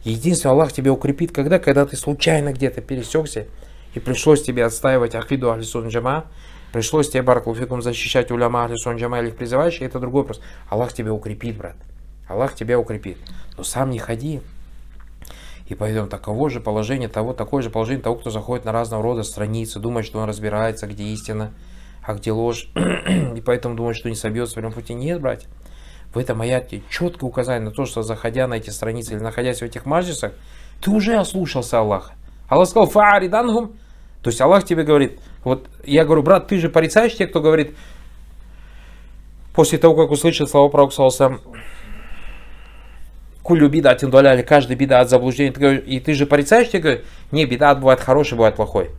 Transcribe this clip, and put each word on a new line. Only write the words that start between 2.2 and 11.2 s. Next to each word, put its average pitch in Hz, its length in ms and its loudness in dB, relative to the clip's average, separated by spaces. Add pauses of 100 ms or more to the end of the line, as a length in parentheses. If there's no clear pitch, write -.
где-то 131 300 -4
пересёкся, 127 640 -6 (480)
и 123 60 -8
пришлось 147 420 2
тебе 123 240 0
отстаивать 120 480 0
акиду 120 380 -2
ахли 113 100 -6
сунна 113 280 -8
джама, 127 360 -4 (460)
пришлось 147 380 0
тебе, 127 120 0
баракаллаху 120 400 0
фикум, 123 220 -6
защищать 123 480 -2
уляма 120 320 0
ахли 120 120 -6
сунна 117 220 -6
джама 120 220 -4
или 117 80 -4
их 113 80 -10
призывающих, 135 480 -2
это 131 160 -8
другой 127 240 -2
вопрос. - 180 -10 (260)
Аллах 117 260 -4
тебя 110 200 -4
укрепит, 107 420 -8